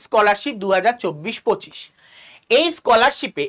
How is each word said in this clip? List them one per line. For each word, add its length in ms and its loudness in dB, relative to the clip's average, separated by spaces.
স্কলারশিপ 580 0
দু 120 -4
হাজার 180 2
চব্বিশ 340 -6
পঁচিশ। 320 -2
এই 100 2
স্কলারশিপে 720 0